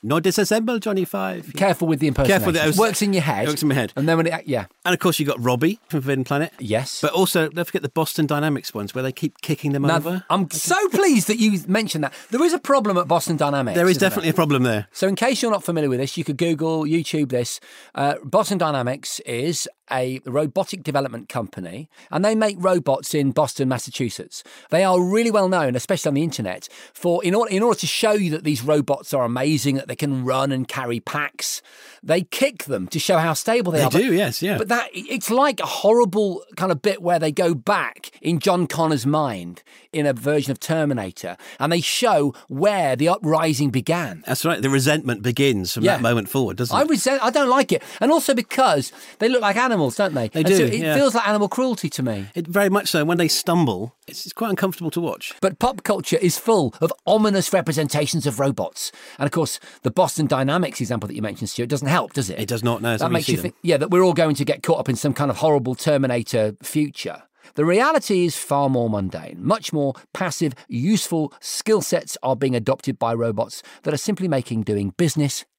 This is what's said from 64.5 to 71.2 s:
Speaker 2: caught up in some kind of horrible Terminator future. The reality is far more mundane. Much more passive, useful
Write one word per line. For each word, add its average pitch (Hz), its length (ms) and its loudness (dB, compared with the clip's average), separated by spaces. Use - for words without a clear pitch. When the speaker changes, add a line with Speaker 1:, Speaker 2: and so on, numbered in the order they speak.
Speaker 2:
caught - 160 2
up - 80 -4
in 127 80 0
some 190 180 0
kind 143 160 0
of 110 60 -2
horrible 139 400 2
Terminator 123 840 0
future. 147 600 -4
The 147 80 2
reality 208 600 2
is 185 120 -2
far 143 320 0
more 120 200 2
mundane. 90 500 -4
Much 170 340 -2
more 143 220 -2
passive, 160 420 -4
useful 165 720 0